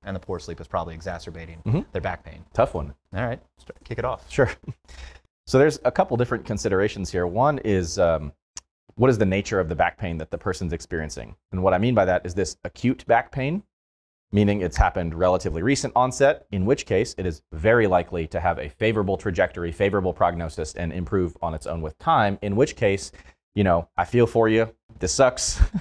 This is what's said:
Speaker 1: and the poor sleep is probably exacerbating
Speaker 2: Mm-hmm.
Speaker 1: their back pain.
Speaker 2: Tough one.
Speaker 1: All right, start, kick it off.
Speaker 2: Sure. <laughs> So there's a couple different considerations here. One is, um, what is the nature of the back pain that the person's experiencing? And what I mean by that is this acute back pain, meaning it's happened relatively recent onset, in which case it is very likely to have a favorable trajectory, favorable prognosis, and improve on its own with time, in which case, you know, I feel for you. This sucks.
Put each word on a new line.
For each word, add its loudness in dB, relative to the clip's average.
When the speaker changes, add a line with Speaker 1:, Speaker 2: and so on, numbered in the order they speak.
Speaker 1:
and -10
the -8
poor -8
sleep -12
is -16
probably -6
exacerbating -14
Speaker 2:
Mm-hmm. 0
Speaker 1:
their -4
back -6
pain. -18
Speaker 2:
Tough 2
one. -8
Speaker 1:
All -4
right, -6
start, -20
kick -10
it -2
off. -6
Speaker 2:
Sure. 4
<laughs> -20
So 4
there's 4
a 2
couple 0
different -2
considerations 0
here. -2
One 0
is, 0
um, 2
what 4
is 2
the 2
nature 0
of -2
the -4
back 0
pain -6
that -8
the -8
person's -6
experiencing? -8
And -2
what 4
I 4
mean 2
by 6
that 2
is -8
this -4
acute -2
back 2
pain, -4
meaning 4
it's -4
happened 0
relatively 0
recent -2
onset, 2
in -2
which 0
case 0
it -4
is -8
very 4
likely 0
to -4
have -2
a -10
favorable 0
trajectory, -2
favorable 0
prognosis, -2
and -6
improve -2
on -4
its -10
own -6
with -8
time, 2
in -2
which 2
case, -2
you 4
know, 2
I 2
feel 4
for 4
you. 4
This -2
sucks. 2